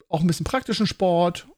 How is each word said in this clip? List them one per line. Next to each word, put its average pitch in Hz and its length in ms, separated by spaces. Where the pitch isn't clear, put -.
auch 156 120
ein 175 80
bisschen 165 160
praktischen 226 420
Sport. 175 720